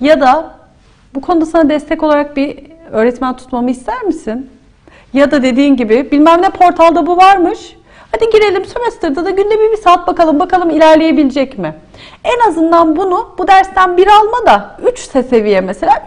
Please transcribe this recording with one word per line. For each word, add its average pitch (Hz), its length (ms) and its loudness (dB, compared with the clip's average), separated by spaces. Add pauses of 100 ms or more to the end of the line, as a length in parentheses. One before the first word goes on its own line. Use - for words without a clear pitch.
Ya 277 200 2
da 285 300 0 (640)
bu 269 60 -10
konuda 320 240 -2
sana 320 240 0
destek 302 340 -4
olarak 294 340 -2
bir 277 200 -4 (340)
öğretmen 247 440 -2
tutmamı 247 360 -6
ister 466 320 -8
misin? 269 460 -8 (640)
Ya 277 180 2
da 285 120 0
dediğin 269 320 2
gibi 240 360 -2
bilmem 320 300 2
ne 381 80 2
portalda 339 580 2
bu 349 100 -2
varmış. 370 580 2 (360)
Hadi 453 180 -2
girelim, 415 360 2
semester'da 359 600 -6
da 392 40 -4
günde 403 300 0
bir, 440 120 2
bir 427 100 -4
saat 359 260 2
bakalım, 330 320 0
bakalım 359 300 0
ilerleyebilecek 311 880 2
mi?" 160 180 -8 (480)
En 480 260 0
azından 330 460 0
bunu 381 420 -4
bu 370 100 -6
dersten 381 500 2
bir 381 100 4
alma 427 380 2
da 208 300 0 (160)
üç - 80 -6
ise - 240 -4
seviye 214 380 0
mesela, 214 320 -2 (140)